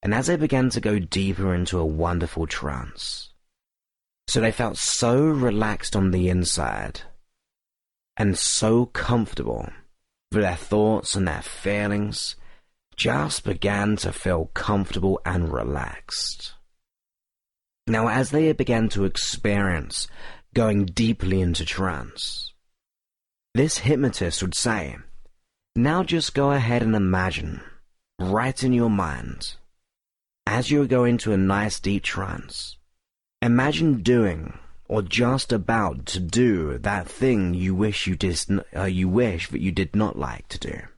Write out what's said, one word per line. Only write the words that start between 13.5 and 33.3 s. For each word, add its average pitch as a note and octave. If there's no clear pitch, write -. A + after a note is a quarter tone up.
to F#2
feel F2
comfortable F#2+
and F2
relaxed. -
Now, A2+
as B2
they D#3
began A#2+
to G2+
experience G2
going G#2
deeply F#2+
into F2
trance. -
This C#3+
hypnotist B2
would F#2
say, E2
"Now D3+
just E3
go C#3
ahead A#2+
and A2
imagine, F#2
right A2
in B2+
your A#2+
mind, C#2+
as A#2+
you C#3+
go B2+
into A#2+
a G2
nice G2
deep G2
trance, -